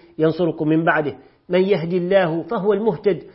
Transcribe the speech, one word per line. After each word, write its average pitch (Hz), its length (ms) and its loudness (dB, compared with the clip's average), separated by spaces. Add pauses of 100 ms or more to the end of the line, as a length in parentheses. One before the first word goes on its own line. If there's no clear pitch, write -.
(180)
ينصركم 160 500 0
من 160 160 2
بعده. 151 300 0 (340)
من 180 120 2
يهدي 185 360 0
الله 175 460 0
فهو 208 300 -2
المهتد 196 500 -2 (120)